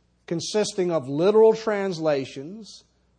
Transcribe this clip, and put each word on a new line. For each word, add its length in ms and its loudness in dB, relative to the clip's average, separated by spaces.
consisting 640 -4
of 180 -2
literal 440 6
translations, 1300 -4